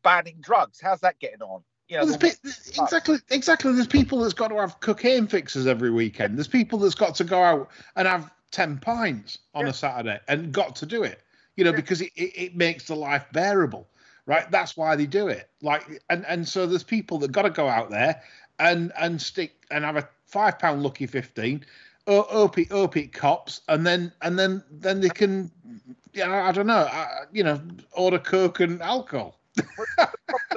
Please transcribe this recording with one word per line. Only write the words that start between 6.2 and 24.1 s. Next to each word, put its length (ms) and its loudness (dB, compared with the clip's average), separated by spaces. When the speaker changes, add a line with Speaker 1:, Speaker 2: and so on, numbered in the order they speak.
Speaker 2:
There's 100 -4
people 320 2
that's 160 4
got 200 0
to 80 0
go 200 2
out 260 4
and 120 2
have 240 -2
ten 260 -2
pints 600 -4
on 120 -2
Speaker 1:
Yeah. 60 -2
Speaker 2:
a 20 -4
Saturday 540 -4
and 240 -2
got 260 -2
to 80 -10
do 180 -4
it, 180 -8
you 60 6
know, 80 6
Speaker 1:
Yeah. 40 2
Speaker 2:
because 260 -2
it, 140 -8
it, 200 -6
it 200 -10
makes 320 -2
the 80 -6
life 380 -4
bearable, 540 0
right? 240 0
That's 280 -2
why 180 0
they 120 0
do 200 0
it. 220 -6
Like, 480 -4
and, 180 -2
and 200 -4
so 180 -2
there's 180 0
people 360 -4
that 120 -2
gotta 180 2
go 180 -2
out 220 0
there 320 0
and, 380 2
and 240 -2
stick 320 -8
and 140 -4
have 140 -2
a 100 -6
five 340 0
pound 240 0
lucky 220 -4
fifteen, 600 -6
o-, 140 6
hope 360 2
it, 140 2
hope 240 2
it 160 -4
cops, 560 -2
and 180 2
then, 360 0